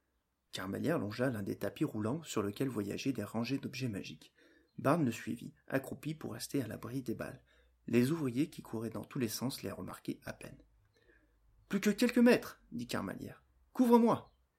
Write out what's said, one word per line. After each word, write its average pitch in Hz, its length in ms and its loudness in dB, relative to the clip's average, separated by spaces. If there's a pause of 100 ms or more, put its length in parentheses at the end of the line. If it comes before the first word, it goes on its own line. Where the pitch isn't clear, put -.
(540)
Carmagnère 104 440 -2
longea 120 320 -2
l'un 107 140 -2
des 107 140 -4
tapis - 260 -2
roulants 123 400 0
sur - 180 -2
lequel 101 280 -2
voyageaient 107 420 -2
des 110 120 -4
rangées 117 340 -2
d'objets 127 320 -6
magiques. - 440 -10 (440)
Barnes 147 260 4
le 120 80 4
suivit, - 420 -8 (140)
accroupi - 480 -4
pour - 160 -8
rester 123 320 -4
à - 40 -6
l'abri 117 340 -6
des 117 140 -4
balles. - 280 -8 (440)
Les 123 240 6
ouvriers 151 380 0
qui - 120 -14
couraient 113 280 -6
dans 107 140 -6
tous - 160 -8
les 120 80 2
sens - 340 -4
les 101 100 -6
remarquaient - 520 -8
à - 80 -8
peine. « - 260 -14 (1120)
Plus 196 120 0
que 208 80 4
quelques 240 280 4
mètres », - 440 6 (100)
dit - 160 -6
Carmagnère. « - 560 -4 (300)
Couvre-moi. » « 233 600 6 (260)